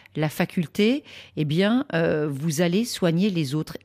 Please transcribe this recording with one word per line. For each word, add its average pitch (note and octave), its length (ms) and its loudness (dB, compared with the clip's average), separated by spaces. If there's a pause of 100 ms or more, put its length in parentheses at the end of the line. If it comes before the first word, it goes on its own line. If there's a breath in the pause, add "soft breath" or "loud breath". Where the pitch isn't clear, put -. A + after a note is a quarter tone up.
(160 loud breath)
la D3+ 140 0
faculté, G#3 760 0 (320 loud breath)
eh D#3 80 0
bien, G3 480 2
euh, E3 380 2
vous D3 320 -2
allez F#3 240 2
soigner F3 420 2
les D#3 260 -2
autres. D#3 300 -4